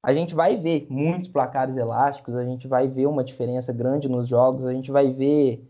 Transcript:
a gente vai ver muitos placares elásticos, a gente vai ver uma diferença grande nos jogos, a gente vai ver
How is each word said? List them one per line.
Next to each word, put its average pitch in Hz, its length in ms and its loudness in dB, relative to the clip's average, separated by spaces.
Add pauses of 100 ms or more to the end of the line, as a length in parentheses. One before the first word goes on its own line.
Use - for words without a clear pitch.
a 127 100 0
gente 165 220 0
vai 175 240 2
ver 160 320 -2
muitos 160 400 -2
placares 131 480 -2
elásticos, 123 560 -2
a 123 100 -2
gente 127 240 -6
vai 131 200 2
ver 131 180 0
uma 143 180 0
diferença 123 480 -6
grande 131 380 -2
nos 123 180 -2
jogos, 127 380 2
a 127 80 -2
gente 131 180 -6
vai 139 200 4
ver 135 580 2